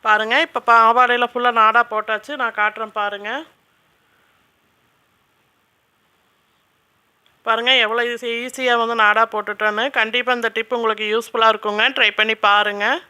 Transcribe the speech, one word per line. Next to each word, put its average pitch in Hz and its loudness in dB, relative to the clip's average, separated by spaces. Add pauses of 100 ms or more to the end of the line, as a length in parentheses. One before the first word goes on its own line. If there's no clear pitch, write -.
பாருங்க, 220 2 (100)
இப்ப 254 -6
பாவாடையில 240 4
ஃபுல்லா 247 -2 (100)
நாடா 220 4 (120)
போட்டாச்சு. 214 -6
நான் 226 -6
காட்டுறேன் 214 -4
பாருங்க. 208 -6 (4000)
பாருங்க, 233 0 (140)
எவ்வளோ 233 -2
ஈஸி, 240 -8 (140)
ஈஸியா 247 -2
வந்து 233 -2
நாடா 214 4 (100)
போட்டுட்டேன்னு. 208 -2 (140)
கண்டிப்பா 240 -2
இந்த 226 -4
டிப் 226 -4
உங்களுக்கு 214 -2
யூஸ்ஃபுல்லா 226 0
இருக்குங்க. 214 0
ட்ரை 220 4 (100)
பண்ணி 220 0 (100)
பாருங்க. 208 0 (240)